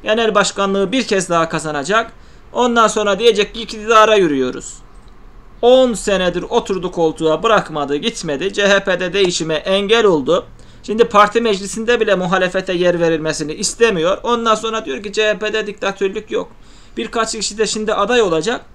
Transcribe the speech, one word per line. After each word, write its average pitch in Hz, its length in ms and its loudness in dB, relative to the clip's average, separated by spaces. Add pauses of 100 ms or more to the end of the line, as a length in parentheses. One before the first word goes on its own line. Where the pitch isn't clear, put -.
Genel 214 320 0
başkanlığı 196 560 0
bir 254 120 0
kez 190 260 -2
daha 165 200 0
kazanacak. 156 600 -2 (420)
Ondan 233 340 4
sonra 202 320 0
diyecek 208 340 2
ki 233 80 -12
iktidara 220 540 4
yürüyoruz. 131 580 0 (880)
On 254 320 4
senedir 180 560 -2
oturdu 190 420 -4
koltuğa, 156 520 0
bırakmadı, 156 520 0
gitmedi. 165 580 -4
C 202 140 0
H 196 160 4
P'de 180 300 -2
değişime 175 420 0
engel 202 500 0
oldu. 160 400 2 (380)
Şimdi 226 200 0
parti 208 380 4
meclisinde 220 580 -2
bile 208 160 2
muhalefete 185 580 -2
yer 175 260 2
verilmesini 156 540 -2
istemiyor. 196 720 0
Ondan 233 320 0
sonra 220 300 -6
diyor 196 180 -8
ki 202 100 -10
C 214 160 2
H 196 100 -2
P'de 214 280 -4
diktatörlük 196 640 -6
yok. 185 200 -6 (460)
Birkaç 226 340 -4
kişi 208 260 -8
de 214 100 0
şimdi 214 260 -4
aday 226 280 2
olacak. 180 400 0 (140)